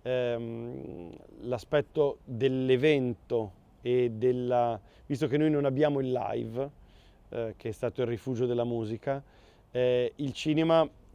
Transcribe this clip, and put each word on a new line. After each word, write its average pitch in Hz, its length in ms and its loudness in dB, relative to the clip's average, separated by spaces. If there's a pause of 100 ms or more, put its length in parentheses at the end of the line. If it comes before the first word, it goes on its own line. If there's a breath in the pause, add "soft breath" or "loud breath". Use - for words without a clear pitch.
ehm, 120 1080 -6 (300)
l'aspetto 139 840 0
dell'evento 131 1300 2 (280)
e 123 300 2
della... 120 680 0 (260 soft breath)
visto 147 220 -2
che 123 80 0
noi 156 140 4
non 143 160 2
abbiamo 143 340 2
il 131 100 -2
live, 117 600 -4 (580 soft breath)
eh, 113 280 -6
che - 120 -8
è - 20 -4
stato 117 300 -4
il 120 80 0
rifugio 120 380 -2
della 120 180 0
musica, 117 580 -4 (480 soft breath)
eh, 123 460 2
il 143 160 -4
cinema 160 560 2 (260)